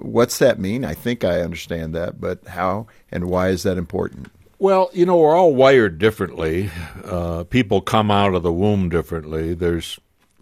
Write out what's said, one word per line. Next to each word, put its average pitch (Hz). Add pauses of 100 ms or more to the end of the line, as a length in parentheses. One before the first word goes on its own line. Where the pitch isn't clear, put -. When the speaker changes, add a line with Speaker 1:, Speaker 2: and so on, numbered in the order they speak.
Speaker 1:
what's 117
that 123
mean? 107
I 76
think -
I 87
understand 82
that, -
but 90
how 92 (260)
and 87
why 92
is 95
that 92
important? 90 (320)
Speaker 2:
Well, 190
you 175
know, 180
we're 156
all 175
wired 123
differently. 90 (340)
Uh, 85
people 104
come 107
out 101
of 85
the 85
womb 98
differently. 80
There's 85 (420)